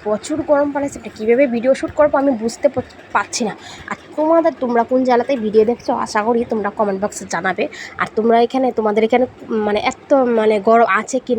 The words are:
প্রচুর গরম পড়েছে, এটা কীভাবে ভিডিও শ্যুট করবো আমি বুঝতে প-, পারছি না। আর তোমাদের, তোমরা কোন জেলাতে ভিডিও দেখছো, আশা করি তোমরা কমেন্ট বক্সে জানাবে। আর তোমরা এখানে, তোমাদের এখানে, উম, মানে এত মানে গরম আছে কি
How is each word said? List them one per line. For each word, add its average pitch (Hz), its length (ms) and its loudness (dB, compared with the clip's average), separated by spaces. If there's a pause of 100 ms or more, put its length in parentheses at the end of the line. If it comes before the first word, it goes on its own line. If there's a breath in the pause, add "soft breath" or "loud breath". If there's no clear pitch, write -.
প্রচুর 214 340 -4 (120)
গরম 285 240 2
পড়েছে, 285 240 -6
এটা 214 180 -14
কীভাবে 233 280 2 (100)
ভিডিও 240 240 0
শ্যুট - 200 -6
করবো 302 240 4
আমি 277 100 2 (100)
বুঝতে 226 320 -2
প-, - 220 -10 (180)
পারছি 220 340 -2
না। 175 60 -6 (360 loud breath)
আর - 60 -8 (200)
তোমাদের, 320 360 2 (100)
তোমরা 240 280 0
কোন 254 180 2
জেলাতে 240 240 2 (120)
ভিডিও 214 260 4
দেখছো, 240 200 -4 (140)
আশা 220 220 -2
করি 233 140 2 (120)
তোমরা 202 260 -2
কমেন্ট 202 240 0
বক্সে 202 220 -8 (100)
জানাবে। 185 300 -4 (380 loud breath)
আর 185 140 -2
তোমরা 226 200 2 (100)
এখানে, 262 220 -2 (100)
তোমাদের 214 300 0
এখানে, 247 180 2
উম, - 400 -6
মানে 208 140 -2 (100)
এত - 200 -14 (300)
মানে 214 160 2 (120)
গরম 233 200 6 (100)
আছে 220 280 -4
কি 247 120 -2